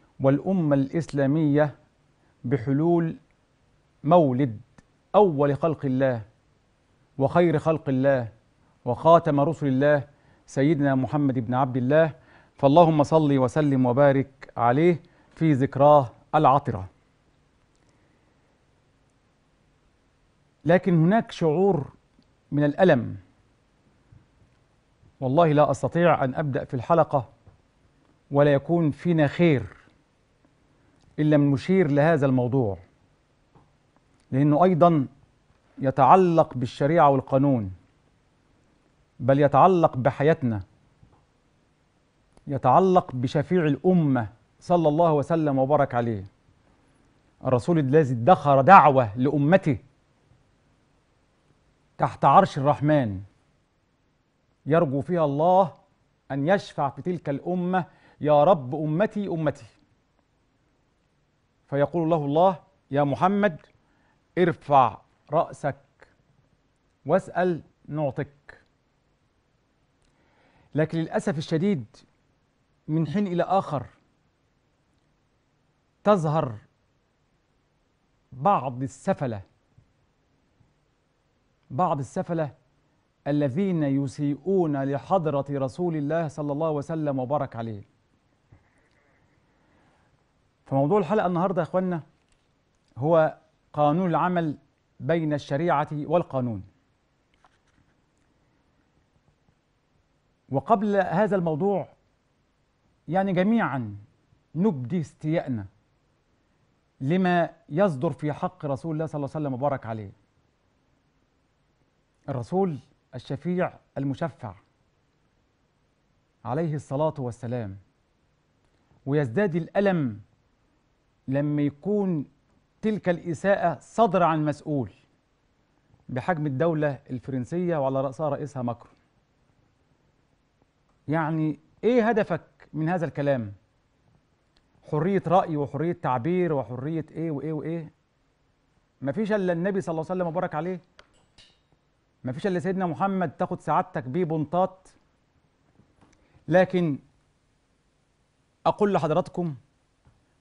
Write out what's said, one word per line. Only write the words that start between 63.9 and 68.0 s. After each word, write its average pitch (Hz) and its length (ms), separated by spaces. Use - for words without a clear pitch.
ارفع 135 600
رأسك 147 460
واسأل 175 560
نعطك". - 720